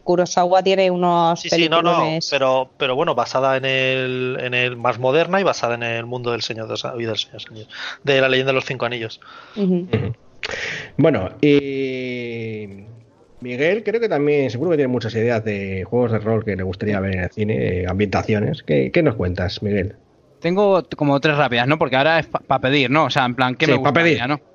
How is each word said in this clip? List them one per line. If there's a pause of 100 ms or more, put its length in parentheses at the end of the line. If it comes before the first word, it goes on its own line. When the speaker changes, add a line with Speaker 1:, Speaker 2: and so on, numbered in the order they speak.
Speaker 1:
Kurosawa
tiene
unos
Speaker 2:
Sí,
sí,
no,
no,
Speaker 1:
peliculones.
Speaker 2:
pero,
pero
bueno,
basada
en
el,
en
el
más
moderna
y
basada
en
el
mundo
del
Señor
de
los, (140)
y
del
Señor,
Señor, (360)
de
la
leyenda
de
los
cinco
anillos. (340)
Speaker 1:
Ujú.
Speaker 3:
Ujú. (840)
Bueno, (120)
y (720)
Miguel,
creo
que
también,
seguro
que
tiene
muchas
ideas
de
juegos
de
rol
que
le
gustaría
ver
en
el
cine,
eh,
ambientaciones.
¿Qué,
qué
nos
cuentas,
Miguel? (460)
Speaker 4:
Tengo
t-,
como
tres
rápidas,
¿no?
Porque
ahora
es
pa-,
pa
pedir,
¿no?
O
sea,
en
plan,
¿qué
Speaker 3:
Sí,
Speaker 4:
me
Speaker 3:
pa
Speaker 4:
gustaría,
Speaker 3:
pedir.
Speaker 4:
¿no? (140)